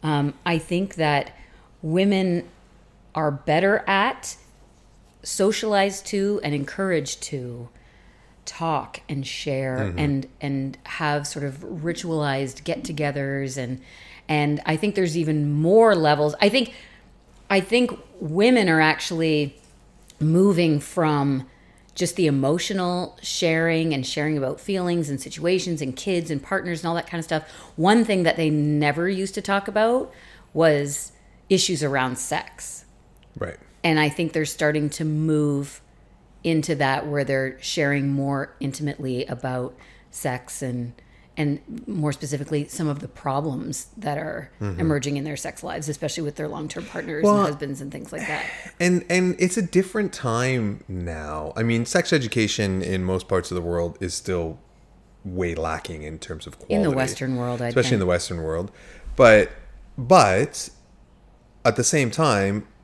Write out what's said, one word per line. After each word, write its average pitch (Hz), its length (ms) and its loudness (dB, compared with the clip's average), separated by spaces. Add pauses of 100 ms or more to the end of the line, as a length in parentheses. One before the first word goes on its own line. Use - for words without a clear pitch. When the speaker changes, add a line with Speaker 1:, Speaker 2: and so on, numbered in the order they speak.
Speaker 1:
Um, 143 300 0 (120)
I 170 120 0
think 180 380 -4
that 151 400 0 (460)
women 185 680 2 (640)
are 156 180 0
better 170 560 2
at, 196 500 0 (880)
socialized 202 840 0
to, 202 360 0
and 147 120 -2
encouraged 151 680 -2
to 120 460 -10 (760)
talk 156 640 -4
and 139 200 -4
share 135 500 -4
Speaker 2:
Mm-hmm. 92 220 -2
Speaker 1:
and, 139 280 0 (140)
and 135 440 -4
have 147 420 -2
sort 143 180 -6
of 135 140 -8
ritualized 156 1040 -4
get-togethers. 139 960 -4
And, 127 240 -6 (460)
and 147 380 2
I 156 120 0
think 208 180 0
there's 175 220 0
even 151 340 0
more 190 440 6
levels. 151 460 4
I 208 80 8
think, 240 240 0 (760)
I 196 100 6
think 233 320 2 (280)
women 202 500 4
are 160 120 6
actually 156 760 2 (640)
moving 165 600 4
from 143 680 0 (460)
just 175 220 -2
the 185 100 2
emotional 175 960 0
sharing 165 720 0
and 131 140 -4
sharing 151 300 -2
about 135 240 -4
feelings 175 480 -2
and 139 120 -4
situations 175 600 -2
and 131 140 -6
kids 170 360 -4
and 139 100 -4
partners 175 400 -4
and 170 80 -4
all 170 60 0
that 170 120 -4
kind 170 120 -6
of 160 60 -6
stuff. 156 180 -2 (320)
One 214 300 6
thing 196 180 2
that 165 140 2
they 160 120 2
never 147 600 2
used 190 260 -4
to 208 60 -6
talk 196 260 -2
about 226 440 2 (420)
was 143 580 2 (380)
issues 180 340 2
around 131 340 0
sex. - 680 -8 (520)
Speaker 2:
Right. - 200 -8 (260)
Speaker 1:
And 160 160 4
I 151 100 4
think 156 240 -2
they're 156 120 0
starting 151 460 0
to - 140 -4
move 151 760 0 (600)
into 160 320 0
that 139 320 0
where 143 180 0
they're 135 360 -2
sharing 143 520 0
more 139 460 -2
intimately 135 680 -4
about 127 500 -6 (360)
sex - 520 -6
and, 123 300 -6 (440)
and 143 220 0 (280)
more 151 240 -2
specifically, 143 560 -4
some 160 200 -4
of 143 120 -4
the - 80 -12
problems 147 800 -6 (100)
that 147 200 -4
are 156 320 -8 (100)
Speaker 2:
Mm-hmm. 101 200 -6
Speaker 1:
emerging 143 380 0
in 139 60 -4
their 147 140 -8
sex - 260 -10
lives, 151 240 -8
especially 151 360 -6
with 147 120 -6
their 151 120 -6
long-term 156 380 -8
partners 165 380 -6
Speaker 2:
Well, 208 140 6
Speaker 1:
and 202 80 4
husbands 143 340 -6
and 139 120 -10
things - 200 -12
like 160 160 -10
that. 151 180 -6 (340)
Speaker 2:
And, 180 300 2
and 180 300 2
it's 180 180 2
a 226 40 0
different 185 520 0
time 120 720 -2
now. 78 680 -8
I - 80 -2
mean, 117 220 2
sex - 260 0
education 107 720 0
in 92 220 -2
most 92 240 -2
parts 90 240 0
of 90 40 -4
the 90 60 -2
world 85 400 -2
is 90 140 -6
still 85 420 -4 (640)
way 90 320 -4
lacking 80 480 -6
in 78 160 -10
terms - 280 -12
of 78 120 -18
quality. - 160 -4
Speaker 1:
In - 80 4
the 160 80 4
Western 131 440 -2
world, 123 260 -4
I 120 60 -2
Speaker 2:
Especially 120 200 2
in 127 60 2
Speaker 1:
think. 107 80 4
Speaker 2:
the 92 60 2
Western 87 360 0
world. 82 280 -4 (440)
But, 110 360 8 (460)
but 123 720 4 (960)
at 117 120 4
the 123 80 0
same 135 280 2
time 104 560 2 (160)